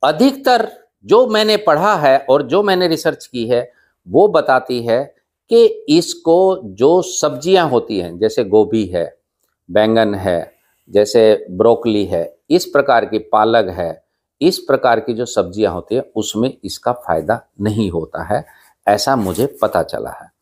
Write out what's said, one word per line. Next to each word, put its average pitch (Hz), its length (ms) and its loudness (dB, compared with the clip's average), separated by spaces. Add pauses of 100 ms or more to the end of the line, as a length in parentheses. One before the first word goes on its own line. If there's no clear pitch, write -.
अधिकतर 233 640 0 (380)
जो 220 220 4
मैंने 214 300 0
पढ़ा 190 380 2
है 143 220 4 (120)
और 139 140 4
जो 170 200 0
मैंने 185 240 0
रिसर्च 160 380 -4
की 117 220 -6
है 123 240 -2 (360)
वो 143 200 4
बताती 131 560 0
है 117 200 0 (480)
कि 233 140 6 (240)
इसको 175 760 2
जो 120 380 2
सब्जियां 160 680 -2
होती 113 300 -2
हैं, 85 200 -10
जैसे 110 240 -2
गोभी 107 420 2
है, 85 320 -6 (520)
बैंगन 107 460 0
है, 92 380 -4 (360)
जैसे 107 640 2
ब्रोकली 107 540 0
है, 85 320 -6 (120)
इस 175 160 0
प्रकार 127 400 0
की 107 140 -4 (120)
पालक 110 380 2
है, 90 340 -8 (380)
इस 175 180 0
प्रकार 127 400 0
की 120 140 -6
जो 117 120 -6
सब्जियां 95 480 -2
होती 90 220 -6
हैं 131 80 -2 (120)
उसमें 110 360 -4 (120)
इसका - 280 -6
फायदा 87 500 -4 (200)
नहीं 107 300 -2
होता 80 320 -8
है, 117 220 -6 (420)
ऐसा 104 280 0
मुझे 101 300 -2 (160)
पता 92 220 0
चला - 280 -8
है। - 200 -20 (100)